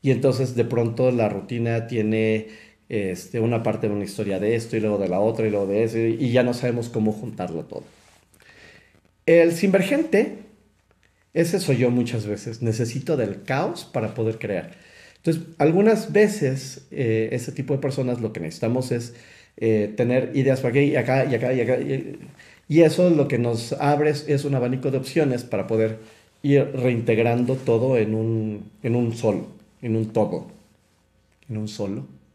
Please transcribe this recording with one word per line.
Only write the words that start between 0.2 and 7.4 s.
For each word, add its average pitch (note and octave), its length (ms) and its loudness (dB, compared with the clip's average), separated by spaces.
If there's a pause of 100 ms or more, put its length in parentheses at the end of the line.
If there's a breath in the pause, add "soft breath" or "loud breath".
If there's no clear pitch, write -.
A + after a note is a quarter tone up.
de A#2 100 2
pronto A#2 460 0
la A#2 180 2
rutina A#2 580 -4
tiene, A2 600 0 (420 loud breath)
este, G2+ 500 -6
una A#2 240 0
parte A2 240 -2
de G#2 60 0
una G2+ 100 -4
historia G2 360 -4
de G#2+ 160 0
esto A2+ 220 -4
y G#2+ 40 0
luego G#2 160 0
de G2 120 -2
la F2+ 100 0
otra A2 280 0
y G#2 40 0
luego G2+ 160 -2
de G2+ 160 0
eso A2+ 140 -2
y A2+ 340 0
ya B2 120 6
no A#2+ 100 2
sabemos A#2+ 360 -4
cómo G#2+ 220 0
juntarlo F2 520 -8